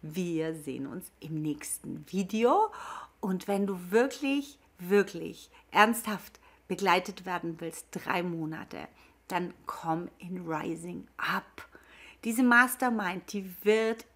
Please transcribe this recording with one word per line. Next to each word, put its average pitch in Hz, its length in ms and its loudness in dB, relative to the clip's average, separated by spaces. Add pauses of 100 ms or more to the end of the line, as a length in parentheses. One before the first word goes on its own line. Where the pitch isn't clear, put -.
Wir 160 520 -2
sehen 139 320 -8
uns 151 240 -10 (100)
im 156 220 -6
nächsten - 640 -6
Video. 233 640 2 (500)
Und 185 280 -2
wenn 202 180 2
du 180 240 -6
wirklich, 277 680 2 (200)
wirklich 180 720 0 (200)
ernsthaft 214 680 2 (300)
begleitet 185 580 0
werden 170 320 -4
willst, 165 320 -10
drei 175 320 -2
Monate, 160 680 -6 (400)
dann 180 240 -4 (140)
komm 165 420 -4 (100)
in 180 280 -10
Rising 165 680 -6
Up. - 500 -6 (580)
Diese 226 180 2
Mastermind, 240 880 4
die 190 180 -6 (140)
wird 220 520 4